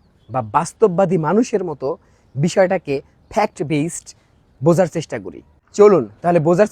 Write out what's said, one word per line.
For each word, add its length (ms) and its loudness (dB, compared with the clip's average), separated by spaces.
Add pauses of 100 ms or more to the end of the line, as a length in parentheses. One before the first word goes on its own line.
(300)
বা 100 -4 (160)
বাস্তববাদী 720 0
মানুষের 440 0
মতো 180 -8 (460)
বিষয়টাকে 600 0 (380)
ফ্যাক্ট 260 -2 (120)
বেসড 360 -4 (540)
বোঝার 360 2
চেষ্টা 280 -8
করি। 160 -16 (340)
চলুন 300 6 (180)
তাহলে 260 0
বোঝার 240 2